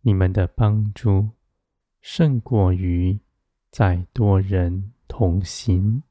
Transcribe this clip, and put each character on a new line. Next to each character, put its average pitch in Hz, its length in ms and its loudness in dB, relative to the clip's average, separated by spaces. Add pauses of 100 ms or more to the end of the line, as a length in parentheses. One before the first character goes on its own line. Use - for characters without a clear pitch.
你 113 140 2
们 92 180 2
的 92 140 0
帮 107 480 0
助 104 380 0 (680)
胜 143 400 0
过 101 320 2
于 90 480 0 (500)
在 90 440 0
多 101 260 2
人 95 540 -2 (120)
同 92 380 -2
行。 104 680 -2